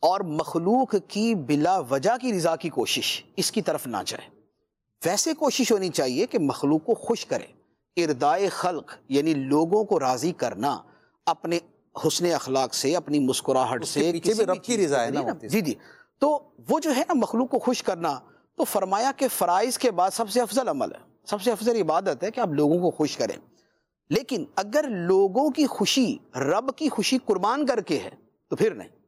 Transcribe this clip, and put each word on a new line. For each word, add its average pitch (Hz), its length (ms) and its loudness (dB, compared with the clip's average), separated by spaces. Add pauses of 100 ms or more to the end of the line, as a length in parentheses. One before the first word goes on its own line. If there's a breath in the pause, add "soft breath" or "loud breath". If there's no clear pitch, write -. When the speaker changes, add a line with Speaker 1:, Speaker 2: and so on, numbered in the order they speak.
Speaker 1:
اور 185 200 2
مخلوق 175 720 0 (140)
کی 220 260 0
بلا 151 440 0
وجہ 139 320 0 (100)
کی 247 120 -2
رضا 165 240 0
کی 170 120 -6
کوشش، - 560 -2 (120)
اس - 160 -2
کی 214 100 -2
طرف 151 240 -2
نہ 117 100 -6 (100)
جائے۔ - 240 -12 (760)
ویسے 202 300 0
کوشش 269 380 0
ہونی 190 160 2
چاہیے 147 380 0
کہ 254 120 -2
مخلوق 147 460 0
کو 233 100 2
خوش - 320 -4
کرے، 123 200 -6 (580)
اردائے 151 440 2
خلق، 170 440 -4 (160)
یعنی 143 260 2
لوگوں 160 500 2
کو 196 160 2
راضی 131 320 0
کرنا 120 460 -2 (480 soft breath)
اپنے 170 320 -2 (480)
حسن 160 280 0
اخلاق 131 400 -2
سے، 151 220 0
اپنی 151 220 0
مسکراہٹ 127 640 0
Speaker 2:
اس - 120 -6
کے 143 60 0
Speaker 1:
سے، 165 120 2
Speaker 2:
پیچھے 190 200 -2
Speaker 1:
کسی 220 120 2
Speaker 2:
بھی 185 80 0
رب 185 120 -4
کی 240 120 0
Speaker 1:
چیز 196 100 2
Speaker 2:
رضا 139 100 2
Speaker 1:
سے 120 80 2
Speaker 2:
ہے 117 60 -2
نا 143 100 -2
Speaker 1:
نہیں 131 80 -4
نا۔ - 60 -4
Speaker 2:
مفتی - 140 -14
Speaker 1:
جی، 170 100 0
Speaker 2:
صاحب۔ 185 80 0
Speaker 1:
جی۔ 127 80 -2 (440 loud breath)
تو 294 200 2 (300)
وہ 302 120 2
جو 311 160 -2
ہے 277 120 0
نا، 370 60 0
مخلوق 233 360 0
کو 160 80 0
خوش 247 240 0
کرنا، 170 360 -2 (380 soft breath)
تو 320 80 0
فرمایا 208 520 0
کہ 262 120 0
فرائض 196 500 0
کے 254 120 2
بعد 180 200 2
سب 220 200 -4
سے 226 100 2
افضل 233 280 0
عمل 131 240 -2
ہے، - 80 -18 (240)
سب 202 180 -6
سے 233 100 2
افضل 220 280 0
عبادت 165 420 0
ہے 196 80 -2
کہ 240 100 -6
آپ 220 80 0
لوگوں 147 300 4
کو 175 120 2
خوش - 260 -2
کریں۔ - 420 -6 (520)
لیکن 208 340 -2 (100)
اگر 214 340 0
لوگوں 190 640 2
کی 277 160 2
خوشی 208 500 0 (200)
رب 180 400 0
کی 311 120 -2
خوشی 240 360 0
قربان 220 420 0
کر 240 140 0
کے 160 180 -2
ہے 117 120 -8 (400)
تو - 60 -4
پھر 190 180 2
نہیں 95 140 -14 (200)